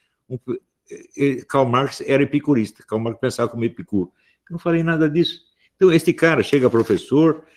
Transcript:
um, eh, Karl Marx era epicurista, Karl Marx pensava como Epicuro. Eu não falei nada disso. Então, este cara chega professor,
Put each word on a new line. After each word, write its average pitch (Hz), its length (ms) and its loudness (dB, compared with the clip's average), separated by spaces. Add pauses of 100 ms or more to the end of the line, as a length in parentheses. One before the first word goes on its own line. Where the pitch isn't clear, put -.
(280)
um, 127 100 -10 (760)
eh, 135 320 -2
Karl 135 180 0
Marx 123 340 -2
era 139 220 0
epicurista, 139 640 -2
Karl 110 140 -4
Marx 113 200 -6
pensava 120 280 -2
como 117 160 -6
Epicuro. - 480 -6 (360)
Eu 170 60 -12
não 170 40 -12
falei 170 240 -2
nada 160 260 0
disso. 160 340 -2 (340)
Então, 185 160 4
este 160 200 2
cara 160 300 2
chega 127 280 2
professor, 127 720 2 (120)